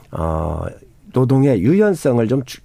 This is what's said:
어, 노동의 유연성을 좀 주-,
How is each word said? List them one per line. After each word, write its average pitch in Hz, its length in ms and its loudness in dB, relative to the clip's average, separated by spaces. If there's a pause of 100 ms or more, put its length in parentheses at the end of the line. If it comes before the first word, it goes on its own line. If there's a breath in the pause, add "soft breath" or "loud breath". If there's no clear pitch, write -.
(120 soft breath)
어, 80 500 -4 (520)
노동의 131 480 2
유연성을 147 680 2
좀 127 160 -2
주-, - 200 -18